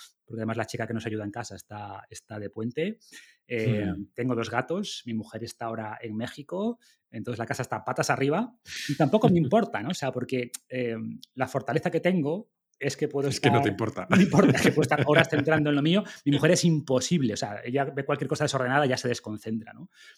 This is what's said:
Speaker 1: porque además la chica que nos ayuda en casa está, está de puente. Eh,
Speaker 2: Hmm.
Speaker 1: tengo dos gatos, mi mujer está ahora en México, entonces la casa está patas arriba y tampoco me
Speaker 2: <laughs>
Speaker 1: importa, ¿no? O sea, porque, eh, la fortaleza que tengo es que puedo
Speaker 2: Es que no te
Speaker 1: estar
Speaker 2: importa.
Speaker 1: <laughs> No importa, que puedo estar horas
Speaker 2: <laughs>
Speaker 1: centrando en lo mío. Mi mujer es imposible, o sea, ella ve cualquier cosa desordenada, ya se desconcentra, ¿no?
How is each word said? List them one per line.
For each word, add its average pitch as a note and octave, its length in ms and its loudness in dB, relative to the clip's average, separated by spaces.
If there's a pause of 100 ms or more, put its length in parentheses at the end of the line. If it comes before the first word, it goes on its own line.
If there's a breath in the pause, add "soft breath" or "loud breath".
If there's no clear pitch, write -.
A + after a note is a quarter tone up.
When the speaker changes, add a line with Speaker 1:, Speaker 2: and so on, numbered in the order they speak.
(240 loud breath)
Speaker 1:
porque A2 160 -10
además A2 160 -2
la A2 100 -2
chica A#2 200 -6
que A2 80 -6
nos A2 120 -6
ayuda G#2+ 180 -6
en G#2 60 -8
casa G#2+ 260 -10
está, G2+ 540 -14
está - 280 -16
de G2+ 120 -10
puente. D3+ 480 -6 (480 loud breath)
Eh, A2 480 0
Speaker 2:
Hmm. G2 200 -10
Speaker 1:
tengo B2 200 -2
dos A2+ 160 -2
gatos, D#3+ 560 -4
mi A#2 80 -6
mujer A2 280 -8
está A#2 240 -10
ahora A2 360 -8
en A2 140 -8
México, F3 640 -6 (320 soft breath)
entonces A2 280 -8
la A2+ 80 -4
casa C3 160 -4
está A2+ 200 -6
patas C3 280 0
arriba C#3+ 440 0 (320 loud breath)
y C#3+ 80 -2
tampoco E3 360 6
me F3 80 4
Speaker 2:
<laughs> - 20 4
Speaker 1:
importa, D#3+ 420 2
¿no? C3 80 -4
O F#3+ 40 -4
sea, C3+ 180 -4
porque, B2 380 -4 (180)
eh, B2 260 -4 (400)
la B2+ 140 -2
fortaleza C#3 420 -4
que D#3+ 100 0
tengo F3 500 0 (280)
es C#3 180 -4
que D3+ 120 -2
puedo C#3 200 -2
Speaker 2:
Es C3 120 -2
que C3+ 100 4
no A2+ 120 6
te G#2 80 2
Speaker 1:
estar - 20 2
Speaker 2:
importa. F#2+ 380 -4
Speaker 1:
<laughs> - 0 -
No F#3 100 8
importa, - 400 6
que - 100 4
puedo D3+ 120 4
estar D3 240 2
horas D3+ 240 6
Speaker 2:
<laughs> - 0 -
Speaker 1:
centrando D3+ 400 2
en D3 60 2
lo C#3 60 0
mío. F3 220 4 (220 loud breath)
Mi D3 60 4
mujer C#3+ 180 4
es F3 160 4
imposible, C3+ 640 2
o G2 60 -6
sea, G#2 260 -6
ella C3+ 220 0
ve C3+ 180 -6
cualquier D3 240 -2
cosa D3 160 -2
desordenada, C3+ 400 2
ya B2+ 140 2
se B2+ 100 -4
desconcentra, A2 640 -8
¿no? - 160 -18 (300 loud breath)